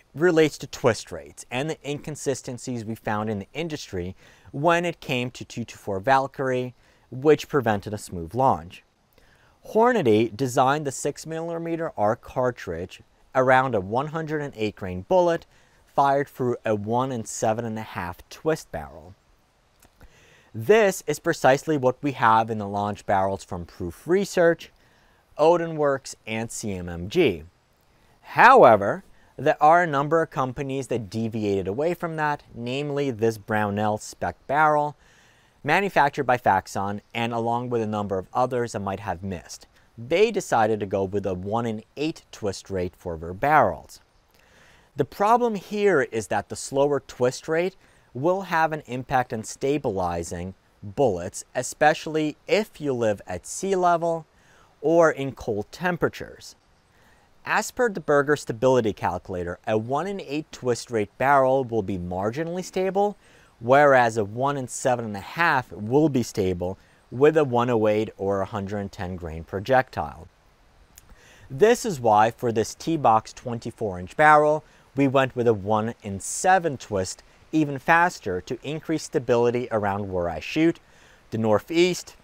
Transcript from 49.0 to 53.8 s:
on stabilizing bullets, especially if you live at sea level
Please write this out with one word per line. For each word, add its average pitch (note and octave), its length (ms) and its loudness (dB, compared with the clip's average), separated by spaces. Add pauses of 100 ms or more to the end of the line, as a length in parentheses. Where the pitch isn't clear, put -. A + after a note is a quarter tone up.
on A2 100 -6
stabilizing F#2 1120 -4 (260)
bullets, G2+ 720 -2
especially D3+ 840 0 (100)
if F#3+ 340 0
you D3 100 -4
live A2+ 360 0
at F#2 180 -10
sea F#3+ 300 -4
level E3+ 500 0 (560)